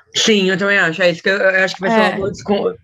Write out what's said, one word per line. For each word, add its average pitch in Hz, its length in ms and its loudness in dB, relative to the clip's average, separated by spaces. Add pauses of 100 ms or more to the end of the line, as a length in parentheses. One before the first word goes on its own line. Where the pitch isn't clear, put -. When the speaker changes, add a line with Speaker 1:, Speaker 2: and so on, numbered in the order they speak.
(140)
Speaker 1:
Sim, 202 360 2
eu 180 80 -2
também 202 180 0
acho. 175 260 0
É 175 80 4
isso 170 120 -8
que 196 80 0
eu, 196 60 0
eu 190 280 2
acho 185 120 -4
que - 40 -20
vai 190 100 -2
ser 226 100 2
uma 214 80 2
Speaker 2:
É. 208 80 -4
Speaker 1:
boa 190 140 -4
discu-, 185 540 -4